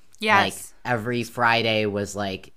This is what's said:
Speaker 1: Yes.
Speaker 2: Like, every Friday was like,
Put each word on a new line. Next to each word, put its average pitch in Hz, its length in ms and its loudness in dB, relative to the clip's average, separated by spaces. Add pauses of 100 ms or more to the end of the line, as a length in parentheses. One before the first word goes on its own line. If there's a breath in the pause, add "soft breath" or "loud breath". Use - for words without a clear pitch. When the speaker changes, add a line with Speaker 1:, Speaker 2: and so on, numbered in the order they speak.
(200)
Speaker 1:
Yes. 202 580 0
Speaker 2:
Like, - 80 -16
every 120 380 -2
Friday 113 640 2
was 101 280 -4
like, 98 420 -8